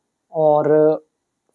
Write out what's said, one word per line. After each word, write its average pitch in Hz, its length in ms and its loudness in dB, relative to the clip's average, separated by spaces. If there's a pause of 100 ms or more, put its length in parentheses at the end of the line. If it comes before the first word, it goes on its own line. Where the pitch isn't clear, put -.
(320)
और 151 640 0 (600)